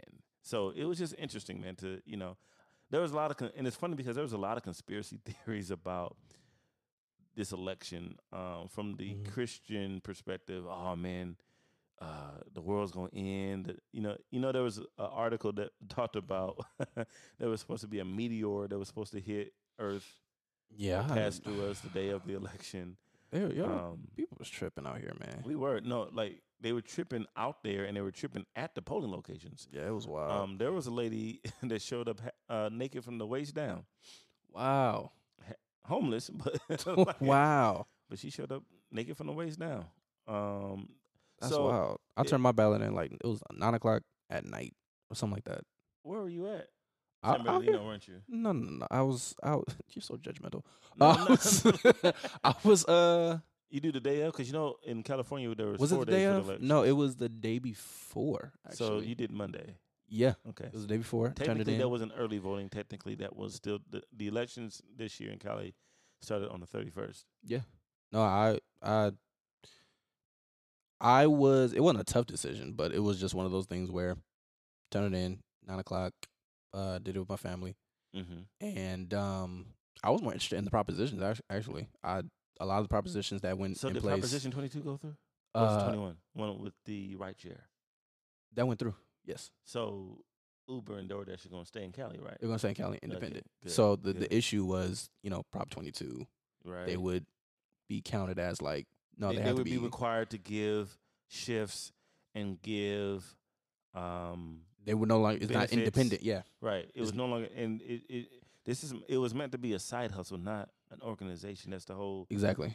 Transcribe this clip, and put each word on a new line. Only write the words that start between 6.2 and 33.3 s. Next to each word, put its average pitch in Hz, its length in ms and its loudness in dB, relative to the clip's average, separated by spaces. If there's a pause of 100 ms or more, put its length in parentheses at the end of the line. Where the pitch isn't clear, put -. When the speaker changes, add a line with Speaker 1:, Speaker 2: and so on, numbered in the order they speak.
Speaker 1:
this 101 160 -6
election, 90 640 -8 (180)
um, 90 360 -8
from 104 260 -8
the 98 200 -8
Speaker 2:
Mm. 101 160 -8
Speaker 1:
Christian 101 720 -6
perspective. 92 680 -10
Oh 90 300 -6
man, 90 380 -6 (680)
uh, 76 380 -12 (140)
the - 80 -14
world's 101 300 -2
gonna 90 220 -8
end. 98 640 -6 (160)
You - 80 -6
know, 104 160 -4 (140)
you 123 100 -4
know, 131 100 0
there 127 120 0
was 110 160 -2
an 110 60 -10 (120)
article 110 560 -2
that 104 180 -6 (160)
talked 117 300 -4
about 95 400 -4 (220)
<laughs> - 160 -8 (420)
there 120 120 -4
was 110 120 -2
supposed - 220 -8
to 110 40 -10
be 104 120 -6
a 92 60 -4
meteor 104 640 -2
that 101 100 -4
was 98 120 -6
supposed 107 240 -10
to 101 80 -8
hit 104 320 -6 (260)
Earth, 101 400 -6 (560)
Speaker 2:
Yeah, 101 340 0
I 143 40 0
Speaker 1:
pass 107 260 0
Speaker 2:
didn't 104 160 -6
Speaker 1:
through 101 140 -2
us 98 100 -6
the - 100 -12
day 95 200 -2
of 98 180 -4
the 92 80 -4
election. 95 600 -10 (340)
Speaker 2:
They, 165 80 -2 (140)
y'all, - 400 -2
Speaker 1:
Um, - 240 -14
Speaker 2:
people - 200 -4
was - 120 -12
tripping - 360 -8
out 65 120 -6
here, 50 200 -8
man. - 280 -10
Speaker 1:
We 143 100 -4
were. 131 240 0
No, 117 320 -4
like, 104 300 -4 (180)
they 113 140 -2
were 120 80 -2
tripping - 460 -6 (100)
out 127 260 -4
there, 101 220 -2
and 101 100 -6
they 101 60 -2
were 98 100 -4
tripping 123 340 -8 (120)
at 131 180 -6
the - 60 -8
polling 139 300 -4
locations. - 600 -12
Speaker 2:
Yeah, 71 160 -6
it 104 60 -2
was 104 120 -6
wild. 76 260 -4
Speaker 1:
Um, 98 260 -2
there 123 160 0
was 156 140 -4
a 120 40 -4
lady 113 480 -4 (140)
<laughs> - 100 -14
that 113 180 -4
showed 120 280 -4
up 104 100 -4
ha-, - 340 -10
uh, 107 160 0
naked 127 360 -6
from 120 140 -8
the 110 60 -4
waist 143 300 -4